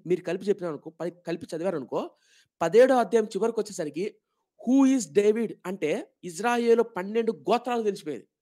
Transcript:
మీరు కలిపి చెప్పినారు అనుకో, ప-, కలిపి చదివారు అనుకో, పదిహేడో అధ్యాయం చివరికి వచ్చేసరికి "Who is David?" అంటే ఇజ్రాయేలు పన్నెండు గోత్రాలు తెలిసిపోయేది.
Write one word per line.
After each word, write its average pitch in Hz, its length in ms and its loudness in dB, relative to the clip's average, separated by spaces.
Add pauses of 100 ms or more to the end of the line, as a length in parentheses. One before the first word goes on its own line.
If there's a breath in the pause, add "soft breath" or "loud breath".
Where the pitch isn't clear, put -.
మీరు 175 140 0
కలిపి 180 240 -6
చెప్పినారు 180 280 -2
అనుకో, 151 180 -12
ప-, 165 360 -10
కలిపి 170 200 -6 (100)
చదివారు 175 200 -4
అనుకో, 151 340 -6 (520)
పదిహేడో 233 320 6
అధ్యాయం 226 300 2
చివరికి 220 360 -2
వచ్చేసరికి 180 540 -8 (560)
"Who 269 200 6
is 262 140 2 (140)
David?" 208 360 2 (120)
అంటే 190 440 -4 (140)
ఇజ్రాయేలు 233 580 2
పన్నెండు 220 500 -4
గోత్రాలు 233 500 -2
తెలిసిపోయేది. 156 440 -6 (160)